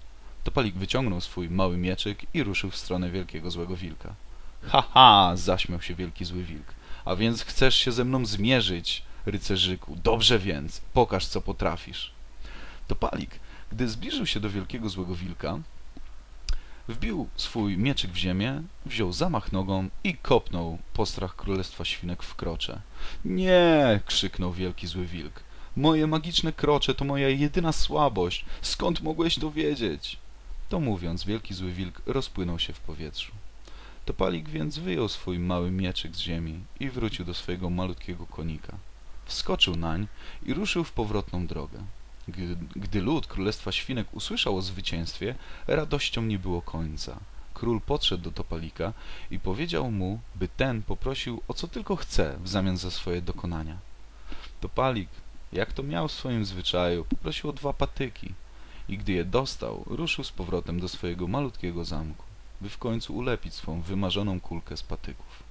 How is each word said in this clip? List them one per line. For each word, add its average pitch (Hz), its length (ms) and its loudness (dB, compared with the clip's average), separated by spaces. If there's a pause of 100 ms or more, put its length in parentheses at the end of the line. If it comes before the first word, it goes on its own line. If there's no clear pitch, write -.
(440)
Topalik 107 300 2
wyciągnął 98 460 2
swój 85 300 -4
mały 90 260 4
mieczyk 90 580 0
i 160 80 2
ruszył 98 280 0
w - 60 -6
stronę 90 340 -2
wielkiego 87 400 -4
złego 87 260 -4
wilka. 85 380 -8 (480)
„Ha, - 200 6 (120)
ha!” 104 400 12
zaśmiał 92 480 2
się 90 120 -6
wielki 87 300 -6
zły 90 180 -4
wilk. 78 320 -8 (300)
„A 92 120 0
więc 113 260 2
chcesz - 340 8
się - 160 2
ze 120 120 2
mną 127 220 2
zmierzyć, 101 760 2 (240)
rycerzyku? 95 760 0
Dobrze 113 360 6
więc, 85 420 -2 (140)
pokaż, 104 320 6
co - 140 0
potrafisz.” - 720 -2 (760)
Topalik, - 520 0 (320)
gdy 117 160 0
zbliżył 240 380 -2
się - 140 0
do 104 100 -2
wielkiego 101 380 -4
złego 92 260 -4
wilka, 85 440 -4 (1300)
Wbił 156 480 0
swój 101 420 0
mieczyk 117 320 2
w 87 60 -6
ziemię, 98 460 2 (240)
wziął 101 260 0
zamach 143 400 2
nogą 95 360 2 (160)
i 185 100 2
kopnął 85 640 4 (140)
postrach 95 440 0
Królestwa - 480 -2
Świnek - 380 -4
w - 120 -6
krocze. - 460 -4 (440)
„Nie!” 175 840 8
krzyknął 90 460 0
wielki 90 340 -2
zły 87 200 -2
wilk. 82 340 -6 (360)
„Moje 156 300 6
magiczne 160 460 2
krocze 143 420 4
to - 100 0
moja 139 240 2
jedyna 147 440 4
słabość. 131 720 4 (180)
Skąd - 400 0
mogłeś 165 360 0
to 156 120 -2
wiedzieć?” 143 680 -2 (500)
To 180 120 0
mówiąc, 87 440 0
wielki 104 300 -2
zły 90 180 -4
wilk 90 340 -6
rozpłynął 95 520 -2
się - 140 0
w - 80 -8
powietrzu. 78 520 -6 (720)
Topalik 85 440 0
więc 78 300 -2
wyjął 117 300 0
swój 90 300 -4
mały 87 320 0
mieczyk 92 460 -2
z - 20 -6
ziemi 85 420 -4 (200)
i 135 100 -4
wrócił 113 340 -2
do 87 100 -4
swojego 90 360 -4
malutkiego 87 560 -4
konika. - 500 -6 (480)
Wskoczył - 520 0
nań 82 300 0 (360)
i - 120 -2
ruszył 175 300 0
w - 80 -10
powrotną 101 540 0
drogę. - 320 -6 (500)
Gdy, 87 280 -4 (200)
gdy 98 240 0
lud 127 260 2
Królestwa 98 460 -2
Świnek - 400 -2
usłyszał 113 440 -2
o 92 60 0
zwycięstwie, 92 720 -4 (320)
radością 147 560 0
nie 107 160 2
było 90 240 -2
końca. 80 580 -6 (340)
Król 113 260 0
podszedł 98 440 0
do 87 60 -4
Topalika 82 640 -4 (380)
i 92 80 0
powiedział 143 520 0
mu, 101 300 0 (140)
by 180 140 -2
ten 123 340 0
poprosił - 640 -2
o - 60 -4
co - 140 -4
tylko 208 280 -2
chce - 460 0
w 90 60 -6
zamian 95 280 2
za 90 140 -4
swoje 87 320 -2
dokonania. 85 560 -4 (840)
Topalik, 127 480 0 (440)
jak 95 200 -2
to 135 100 -4
miał 156 260 0
w - 40 -6
swoim 117 320 -2
zwyczaju, 87 600 0
poprosił - 460 -2
o - 20 -4
dwa 139 200 -2
patyki - 600 -2 (540)
i 98 100 -4
gdy 104 140 0
je 87 120 4
dostał, 95 600 -2
ruszył 147 380 -2
z - 80 -8
powrotem 87 480 -2
do 90 80 -4
swojego 87 400 -4
malutkiego 92 560 -2
zamku, 80 400 -4 (360)
by 95 80 -8
w - 100 -8
końcu 117 380 -4
ulepić 113 380 -2
swą 82 260 -4
wymarzoną 95 600 0
kulkę - 360 -6
z - 60 -8
patyków. - 680 -8